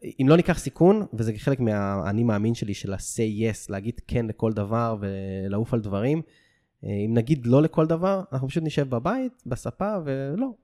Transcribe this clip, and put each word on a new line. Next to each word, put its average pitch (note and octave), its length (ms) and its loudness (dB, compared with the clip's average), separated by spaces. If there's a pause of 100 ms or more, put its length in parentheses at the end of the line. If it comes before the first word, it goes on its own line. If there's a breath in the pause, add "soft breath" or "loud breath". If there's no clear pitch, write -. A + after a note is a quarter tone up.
(200)
אם C3 80 4
לא D#3+ 80 10
ניקח F3 220 2
סיכון, F#3+ 540 4
וזה A2+ 240 -2
חלק B2+ 240 0
מה-, G2+ 500 0
אני A2 140 2
מאמין A2 300 2
שלי, G#2 200 -4
של - 180 -6
ה-say G#2+ 480 -4
yes, A2 280 -2
להגיד G2+ 380 -6
כן A#2 200 -2
לכל A2 260 -2
דבר A2 480 -2
ולעוף G2 760 -4
על A#2 60 2
דברים, G#2+ 420 0 (640 soft breath)
אה, G2+ 60 -8 (160)
אם A2+ 80 0
נגיד A#2 320 2
לא C3 160 8
לכל D#3+ 240 2
דבר, F3+ 360 0 (100)
אנחנו C3 160 -2
פשוט E3 140 -2
נשב D3 280 -2
בבית, G#3+ 560 -4
בספה, - 480 -4 (100)
ולא. C#3+ 460 -4 (140)